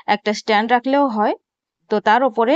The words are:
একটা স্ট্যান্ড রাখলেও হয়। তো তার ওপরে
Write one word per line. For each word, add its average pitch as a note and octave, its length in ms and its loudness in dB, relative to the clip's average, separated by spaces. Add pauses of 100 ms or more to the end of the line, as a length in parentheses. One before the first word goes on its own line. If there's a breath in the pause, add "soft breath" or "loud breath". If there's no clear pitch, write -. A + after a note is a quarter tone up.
একটা G#3 260 -2
স্ট্যান্ড G#3+ 380 -2
রাখলেও C4+ 360 0
হয়। A3+ 280 -2 (560)
তো G#3+ 80 0
তার G#3+ 240 2
ওপরে A#3 320 0